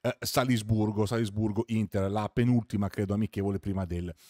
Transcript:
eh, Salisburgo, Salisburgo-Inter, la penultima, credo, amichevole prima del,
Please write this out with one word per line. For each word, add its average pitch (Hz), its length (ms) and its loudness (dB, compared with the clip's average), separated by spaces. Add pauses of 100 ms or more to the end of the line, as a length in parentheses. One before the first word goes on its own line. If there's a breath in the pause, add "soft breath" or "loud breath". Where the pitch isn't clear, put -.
eh, 123 180 -2
Salisburgo, 107 880 2
Salisburgo-Inter, 107 1040 -2
la 104 180 -2
penultima, 117 600 2
credo, 101 260 -2
amichevole 101 460 -2
prima 95 240 -2
del, 87 280 -4 (180 loud breath)